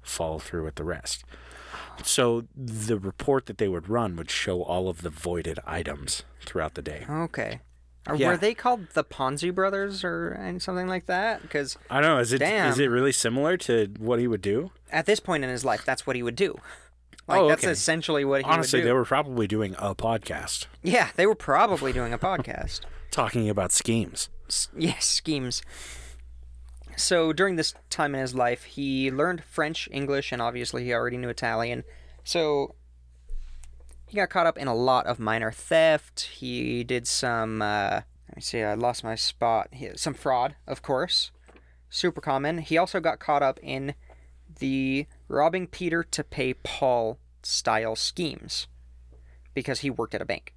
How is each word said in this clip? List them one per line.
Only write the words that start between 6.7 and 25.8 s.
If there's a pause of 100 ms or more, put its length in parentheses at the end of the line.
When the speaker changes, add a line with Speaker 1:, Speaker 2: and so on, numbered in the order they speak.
Speaker 1:
the
day.
Speaker 2:
Okay. (480)
Or
Speaker 1:
Yeah.
Speaker 2:
were
they
called
the
Ponzi
brothers
or
and
something
like
that?
'Cause (120)
Speaker 1:
I
don't
know.
Is
it,
Speaker 2:
damn.
Speaker 1:
is
it
really
similar
to (120)
what
he
would
do? (200)
Speaker 2:
At
this
point
in
his
life,
that's
what
he
would
do. (680)
Like,
Speaker 1:
Oh,
Speaker 2:
that's
Speaker 1:
okay.
Speaker 2:
essentially
what
he
Speaker 1:
Honestly,
Speaker 2:
would
do.
Speaker 1:
they
were
probably
doing
a
podcast. (140)
Speaker 2:
Yeah,
they
were
probably
doing
a
podcast. (140)
Speaker 1:
<laughs>
Talking
about
schemes. (180)
Speaker 2:
S-,
yes,
schemes. (1300)